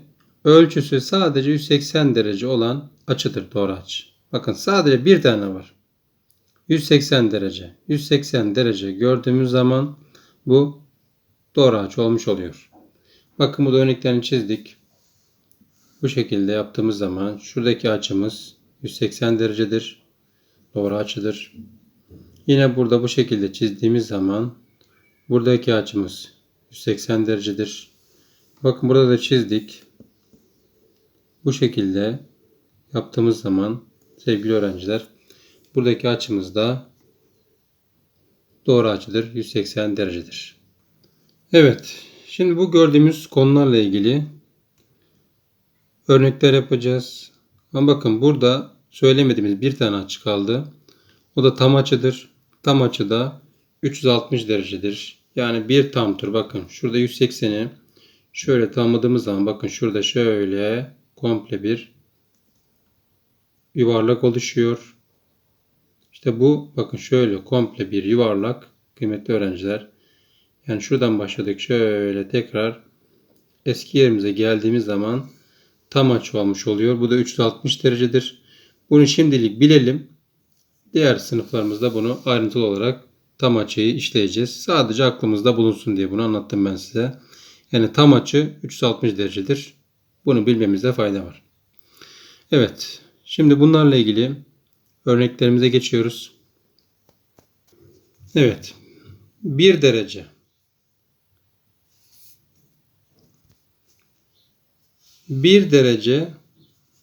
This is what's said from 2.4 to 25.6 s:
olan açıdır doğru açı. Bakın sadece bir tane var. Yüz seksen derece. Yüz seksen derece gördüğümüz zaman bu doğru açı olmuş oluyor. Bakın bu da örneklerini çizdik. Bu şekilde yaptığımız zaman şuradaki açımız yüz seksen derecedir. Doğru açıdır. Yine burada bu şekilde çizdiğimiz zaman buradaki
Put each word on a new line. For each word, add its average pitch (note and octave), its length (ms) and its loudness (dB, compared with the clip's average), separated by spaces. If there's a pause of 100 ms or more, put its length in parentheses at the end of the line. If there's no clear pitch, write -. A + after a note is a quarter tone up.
olan B2+ 440 -4 (160)
açıdır B2 440 -4
doğru G2 220 -2
açı. - 320 -14 (260)
Bakın A2 220 -6
sadece D3 520 2
bir F#3 160 6
tane G#2 320 0
var. F#2 220 -18 (920)
Yüz D#3 180 0
seksen C3+ 460 2
derece. F#2+ 440 -8 (120)
Yüz D3 200 -4
seksen B2 480 -2
derece G2+ 360 -2
gördüğümüz B2 580 0
zaman C3 480 0 (480)
bu C#3+ 360 2 (760)
doğru B2+ 220 4
açı G2 240 -4
olmuş A#2 260 0
oluyor. F#2 440 -6 (680)
Bakın C#3+ 260 0
bu C3 80 2
da C3 40 4
örneklerini C3 440 0
çizdik. A2 560 -6 (1200)
Bu C#3+ 80 -2
şekilde G2+ 420 -2
yaptığımız G#2+ 460 -4
zaman G2 400 -6
şuradaki A#2 520 -4
açımız G#2 640 -4 (260)
yüz B2+ 140 -12
seksen A2+ 440 -2
derecedir. A2 640 -4 (720)
Doğru G2+ 200 -2
açıdır. G#2 600 -8 (920)
Yine C3+ 280 2
burada A#2+ 260 2
bu B2 60 -2
şekilde G#2+ 460 -2
çizdiğimiz A2 540 -2
zaman G#2 500 -4 (720)
buradaki B2 440 2